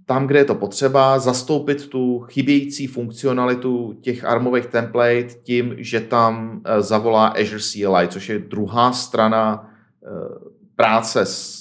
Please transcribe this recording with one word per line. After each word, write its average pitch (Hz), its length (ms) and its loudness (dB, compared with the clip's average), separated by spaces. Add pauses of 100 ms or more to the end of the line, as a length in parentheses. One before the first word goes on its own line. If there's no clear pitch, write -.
tam, 135 220 0
kde 143 120 4
je 143 60 6
to 113 100 2
potřeba, 135 640 2
zastoupit 143 680 -2
tu 123 340 -2
chybějící 139 680 -2
funkcionalitu 123 1120 -2
těch - 240 -6
armových 120 420 0
template 120 580 0 (180)
tím, 120 360 -2
že 113 220 -4
tam, 113 640 0
eh, 107 180 2
zavolá 110 440 2
Azure 107 340 -2
C 104 240 -6
L 95 120 2
I, 87 120 2
což - 200 -10
je 107 100 -4
druhá 107 540 0
strana, 110 800 0 (340)
eh, - 40 -16 (680)
práce 113 500 2
s - 340 -10